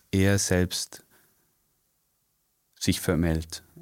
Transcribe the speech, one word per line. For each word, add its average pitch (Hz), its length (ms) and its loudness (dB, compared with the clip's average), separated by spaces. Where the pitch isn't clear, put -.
er 98 280 4
selbst - 640 -2
sich - 220 0
vermählt, 80 640 -2